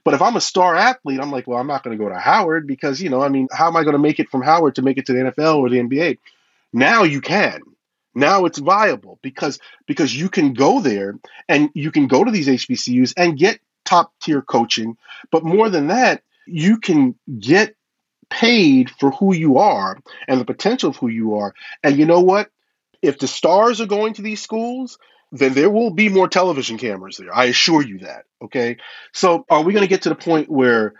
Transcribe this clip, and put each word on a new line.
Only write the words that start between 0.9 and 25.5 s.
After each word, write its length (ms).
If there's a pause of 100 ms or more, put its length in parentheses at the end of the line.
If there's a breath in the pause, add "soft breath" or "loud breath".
I'm 100
like, 160
"Well, 120
I'm 80
not 160
gonna 140
go 120
to 100
Howard 480
because, 340
you 80
know, 140
I 60
mean, 220
how 180
am 80
I 80
gonna 140
make 220
it 80
from 140
Howard 320
to 80
make 160
it 80
to 60
the 80
N 80
F 100
L 180
or 140
the 80
N 100
B 140
A?" 160 (540 soft breath)
Now 320
you 160
can. 400 (540)
Now 300
it's 140
viable 640
because, 380 (260 soft breath)
because 280
you 140
can 240
go 280
there 360 (320 loud breath)
and 260
you 160
can 160
go 180
to 60
these 180
H 200
B 60
C 260
Us 160
and 220
get 220 (240)
top 360
tier 220
coaching. 540 (340 loud breath)
But 140
more 260
than 160
that, 360 (240)
you 320
can 360 (240)
get 380 (520)
paid 600
for 220
who 200
you 260
are 400 (300 loud breath)
and 120
the 40
potential 460
of 60
who 120
you 280
are. 180 (280 loud breath)
And 140
you 80
know 160
what? 300 (500)
If 180
the 80
stars 540
are 60
going 280
to 80
these 200
schools, 560 (340 soft breath)
then 220